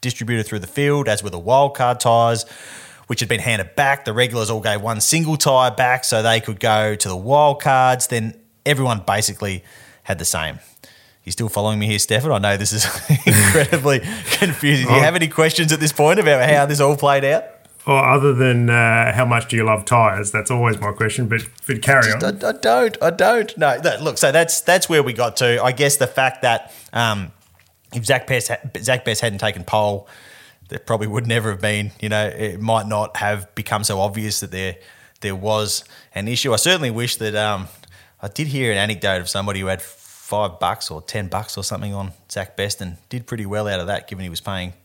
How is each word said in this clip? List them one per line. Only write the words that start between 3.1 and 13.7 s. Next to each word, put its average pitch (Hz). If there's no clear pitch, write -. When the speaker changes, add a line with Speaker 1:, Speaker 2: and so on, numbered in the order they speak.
Speaker 1:
had 113
been 113
handed 98
back. 139
The 110
regulars 117
all 110
gave 104
one 110
single 156
tyre 131
back 127
so 110
they 113
could 110
go 107
to 104
the 92
wildcards. 131
Then 113
everyone 127
basically 101
had 95
the 80
same. 78
You 92
still 110
following 107
me 104
here, 104
Stefan? 123
I 135
know 101
this 98
is 107
<laughs> -
incredibly 135